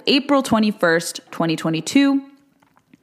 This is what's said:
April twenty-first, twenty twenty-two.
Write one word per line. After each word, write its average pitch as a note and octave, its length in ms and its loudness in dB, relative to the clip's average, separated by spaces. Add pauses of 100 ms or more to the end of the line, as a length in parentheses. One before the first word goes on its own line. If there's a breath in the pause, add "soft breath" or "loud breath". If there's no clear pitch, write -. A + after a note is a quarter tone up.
April C#4 340 2
twenty-first, G3+ 760 0 (100)
twenty E3 260 -4
twenty-two. C4+ 680 0 (800)